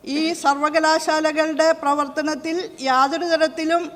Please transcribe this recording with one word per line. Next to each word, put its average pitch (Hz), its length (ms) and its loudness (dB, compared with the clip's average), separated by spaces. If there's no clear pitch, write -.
ഈ 285 180 -4
സർവകലാശാലകളുടെ 311 1200 2
പ്രവർത്തനത്തിൽ 294 760 -2
യാതൊരു 277 440 2
തരത്തിലും 320 500 0